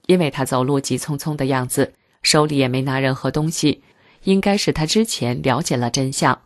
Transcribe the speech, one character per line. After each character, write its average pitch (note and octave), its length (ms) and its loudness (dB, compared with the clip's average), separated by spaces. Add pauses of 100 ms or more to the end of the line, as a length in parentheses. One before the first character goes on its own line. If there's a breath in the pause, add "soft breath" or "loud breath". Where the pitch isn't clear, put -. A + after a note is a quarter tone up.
因 F#3 120 4
为 D#3 120 0
她 C3+ 140 -4
走 B2+ 180 0
路 C#3 160 0
急 C3 180 -4
匆 C#3+ 220 -6
匆 D3+ 160 -6
的 C#3+ 120 -4
样 C3 200 0
子， C3+ 260 0 (320)
手 D3+ 200 4
里 D3+ 120 -2
也 C3+ 100 2
没 B2+ 160 -2
拿 C3 160 -2
任 C3+ 160 0
何 C3 160 -4
东 D3+ 180 0
西， - 340 0 (420 soft breath)
应 G3 160 2
该 G3+ 160 2
是 D#3+ 160 0
他 D#3+ 120 -2
之 G#3+ 200 2
前 B2 380 -4
了 C3 200 0
解 C#3+ 140 -2
了 A#2+ 140 -2
真 C3+ 200 -2
相， C3+ 360 0